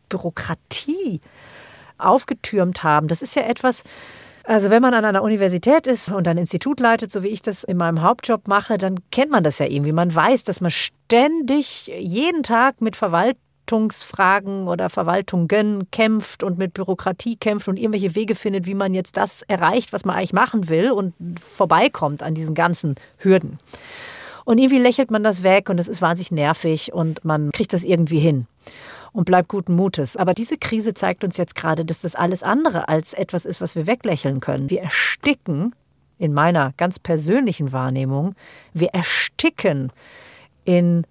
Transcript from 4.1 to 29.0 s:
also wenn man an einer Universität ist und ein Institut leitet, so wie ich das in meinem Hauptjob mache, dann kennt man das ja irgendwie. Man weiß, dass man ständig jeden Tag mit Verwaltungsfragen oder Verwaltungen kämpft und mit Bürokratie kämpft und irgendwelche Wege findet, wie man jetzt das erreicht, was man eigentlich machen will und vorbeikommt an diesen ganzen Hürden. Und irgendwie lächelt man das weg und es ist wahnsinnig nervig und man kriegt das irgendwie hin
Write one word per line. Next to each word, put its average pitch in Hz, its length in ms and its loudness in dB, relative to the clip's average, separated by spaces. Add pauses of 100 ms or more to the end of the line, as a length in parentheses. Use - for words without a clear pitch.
also 202 280 4
wenn 233 100 8
man 254 140 4
an 220 100 4
einer 196 160 2
Universität 214 640 4
ist 247 240 0
und 185 180 0
ein 170 120 2
Institut 185 400 -2
leitet, 226 320 2
so 196 100 -4
wie 190 60 -2
ich 208 160 -8
das 196 200 -6
in 180 140 -2
meinem 170 240 0
Hauptjob 214 460 0
mache, 202 320 2
dann 190 200 -2 (120)
kennt 277 180 0
man 233 140 4
das 147 160 0
ja 143 80 0
irgendwie. 143 240 -2
Man 170 220 0
weiß, 196 320 4
dass - 160 -4
man 175 100 0
ständig 285 1200 0
jeden 233 460 -2
Tag 240 400 2
mit 220 140 -2
Verwaltungsfragen 196 1700 0
oder 175 220 -2
Verwaltungen 190 1000 0
kämpft 220 500 -2
und 185 160 -2
mit 185 160 -4
Bürokratie 190 640 -6
kämpft 208 320 -4
und 196 100 -2
irgendwelche 202 380 -2
Wege 214 180 0
findet, 196 320 -4
wie 190 80 -6
man 196 220 -2
jetzt 185 200 -4
das 196 280 -2
erreicht, 190 500 0
was 202 120 -4
man 190 100 -2
eigentlich 185 180 -4
machen 202 360 0
will 165 200 2
und 196 240 -2 (260)
vorbeikommt 165 840 0
an 156 100 -4
diesen 156 220 -6
ganzen 165 400 0 (240)
Hürden. 185 400 2 (840)
Und 226 140 4
irgendwie 262 220 6
lächelt 247 320 4
man 214 120 0
das 190 200 0
weg 190 260 4
und 185 100 2
es 170 80 0
ist - 140 -8
wahnsinnig 175 300 0
nervig 156 600 0
und 160 320 -4
man 151 280 0
kriegt - 220 -4
das 180 100 0
irgendwie 165 360 2
hin 143 280 2 (680)